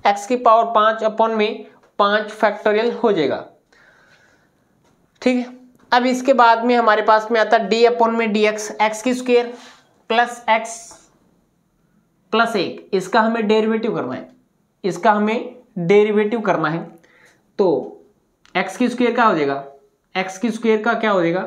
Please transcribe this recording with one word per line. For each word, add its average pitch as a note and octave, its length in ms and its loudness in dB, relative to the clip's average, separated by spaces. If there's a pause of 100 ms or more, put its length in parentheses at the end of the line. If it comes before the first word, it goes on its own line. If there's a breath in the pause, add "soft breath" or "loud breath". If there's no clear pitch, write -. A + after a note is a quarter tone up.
x G3+ 200 -2
की B3+ 100 0
power A#3 360 2
पाँच A3 320 0
upon A3 320 0
में A3 280 -4 (340 loud breath)
पाँच G#3 320 0
factorial G#3+ 640 0
हो A#3 180 0
जाएगा। C3 340 -2 (1800 soft breath)
ठीक B3+ 160 2
है, A#3+ 80 -4 (460)
अब B3 140 4
इसके B3+ 280 0
बाद A#3 320 6
में B3 100 2
हमारे G#3+ 280 4
पास A3 280 2
में A3+ 80 2
आता G#3+ 180 2
है G3 120 -2
d A3+ 180 2
upon A#3 220 2
में A3+ 180 -2
dx, G#3+ 420 -2 (120)
एक्स G#3+ 200 -2
की B3+ 120 -2
square B3 400 0 (560 loud breath)
plus A#3 420 -2
x A3+ 260 -2 (1600)
plus A3+ 220 0
एक, - 380 -6
इसका G3 280 0
हमें A3+ 260 -2
derivative A3 480 0
करना B2+ 200 -6
है, - 140 -16 (540)
इसका G#3 280 0
हमें G#3+ 440 -2 (240)
derivative G#3 600 2
करना D#3+ 280 -2
है। E3 100 -4 (800 soft breath)
तो F#3+ 80 2 (880)
एक्स F#3 220 -4
की B3 120 0
स्क्वायर A#3 260 -2
का A#3+ 100 2
हो G3+ 100 2
जाएगा, C#3 280 -2 (520)
एक्स F#3+ 220 -6
की A#3+ 140 -2
स्क्वायर A3 320 0
का A#3 100 0
क्या A3+ 180 -2
हो F#3 100 2
जाएगा? E3+ 260 0